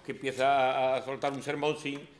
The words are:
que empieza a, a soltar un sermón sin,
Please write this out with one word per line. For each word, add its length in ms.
que 80
empieza 840
a, 20
a 80
soltar 280
un 100
sermón 360
sin, 200